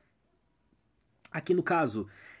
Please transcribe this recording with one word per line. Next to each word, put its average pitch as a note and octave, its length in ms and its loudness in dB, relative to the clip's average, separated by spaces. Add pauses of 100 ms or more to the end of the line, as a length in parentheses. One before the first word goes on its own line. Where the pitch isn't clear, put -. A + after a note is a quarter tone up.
(1300)
Aqui E3+ 240 -2
no F3+ 80 2
caso, A2+ 460 0 (320)